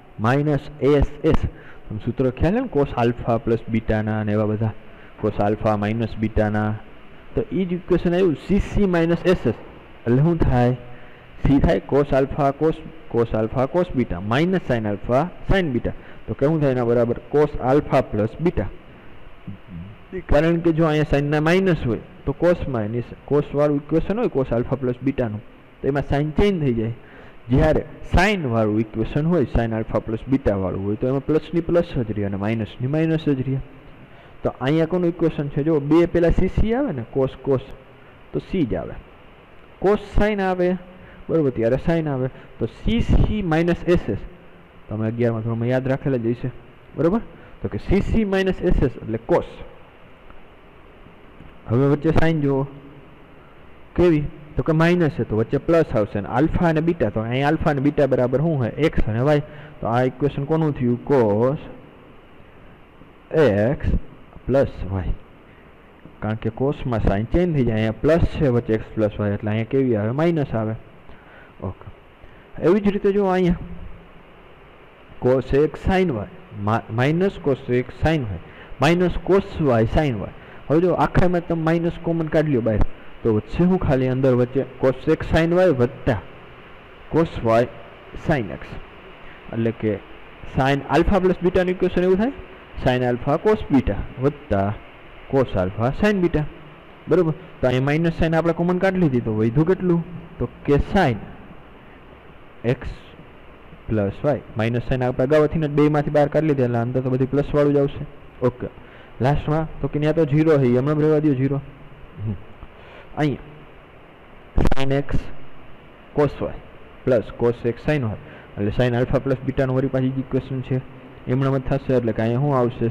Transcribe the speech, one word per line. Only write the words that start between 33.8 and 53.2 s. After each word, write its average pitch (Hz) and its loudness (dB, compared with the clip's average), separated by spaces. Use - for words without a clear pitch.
તો 123 -2
અહીંયા 160 2
કોનું 175 0
equation 165 -2
છે? 143 -2
જો 156 2
બે 156 4
પેલા 165 2
સી 185 4
સી 220 2
આવે 262 -2
ને, 123 -6
cos, 131 0
cos, 135 0
તો 147 -4
સી 175 0
જ 101 -4
આવે. 58 -6
cos 208 2
sin 208 2
આવે, 185 2
બરોબર, 156 2
ત્યારે 117 0
sin 165 0
આવે. 131 -2
તો 120 -4
સી - -2
સી - 2
minus 170 0
એસ 170 2
એસ, 101 -4
તમે 107 -4
અગિયારમાં 117 0
ધોરણમાં 117 -2
યાદ 131 0
રાખેલા 135 -2
જ 120 -2
હશે, 127 -6
બરોબર? 175 0
તો 110 -4
કે 104 -6
સી 196 4
સી 226 2
minus 190 0
S 170 2
એસ 131 2
એટલે 110 -6
cos. 135 2
હવે 131 2
વચ્ચે 151 0
sine 165 2
જુઓ. 139 0